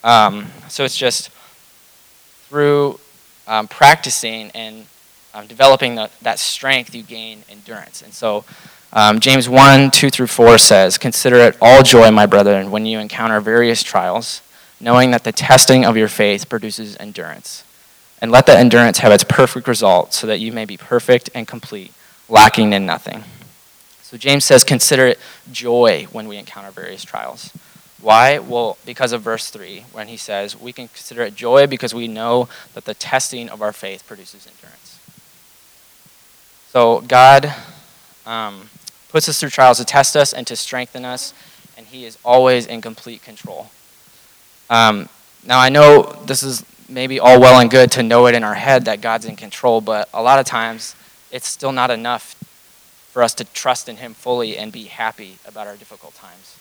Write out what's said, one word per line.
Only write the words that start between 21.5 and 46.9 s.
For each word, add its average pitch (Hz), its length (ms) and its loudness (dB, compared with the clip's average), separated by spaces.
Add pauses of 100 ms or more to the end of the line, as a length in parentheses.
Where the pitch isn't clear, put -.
lacking 107 440 2
in 98 140 -4
nothing." 95 380 -12 (800)
So - 140 -20
James 139 280 -2
says, 131 180 4
"Consider 131 460 0
it - 100 -2 (320)
joy 117 600 -2
when 110 160 -16
we 104 80 -18
encounter 98 340 -20
various 95 320 -20
trials." - 480 -18 (500)
Why? 117 380 2
Well, 113 460 -8
because 120 280 -8
of 117 100 -10
verse 113 260 -10
three, 101 420 -20
when 107 180 -20
he 113 100 -20
says, 101 360 -12
"We 117 180 -20
can 123 160 -20
consider - 340 -14
it 104 120 -10
joy 120 320 2
because 123 280 -10
we 117 120 -12
know 117 420 -6 (260)
that - 100 -20
the 107 100 -14
testing 123 540 -8
of 104 140 -16
our 107 100 -8
faith 98 340 -18
produces 98 400 -20
endurance." - 520 -20 (1700)
So 117 300 0
God, 135 540 4 (720)
um, 110 420 -12 (400)
puts 160 200 -4
us 151 120 -8
through 143 100 -8
trials 127 280 4
to 123 60 -8
test 143 320 0
us 143 160 0
and 127 160 -12
to 117 80 -14
strengthen 123 480 -12
us, 127 280 -14 (440)
and 110 100 -20
he 127 180 -20
is 113 200 -20
always 123 420 2
in 113 160 -14
complete 113 400 -20
control. 107 480 -20 (960)
Um, 110 400 0 (360)
now, 123 160 0
I 131 80 2
know 147 340 8 (240)
this 131 160 -8
is 127 200 -10 (260)
maybe 131 300 -10